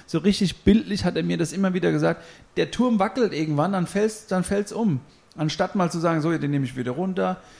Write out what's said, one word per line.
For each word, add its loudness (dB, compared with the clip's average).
So -2
richtig 2
bildlich 4
hat 0
er 0
mir 0
das -2
immer 0
wieder 2
gesagt, 0
„Der 0
Turm 2
wackelt 0
irgendwann, 0
dann 0
fällt's, -2
dann 0
fällt's -2
um.“ 0
Anstatt -2
mal 2
zu -4
sagen, 0
„So, 0
den -2
nehme 0
ich -8
wieder -4
runter, -2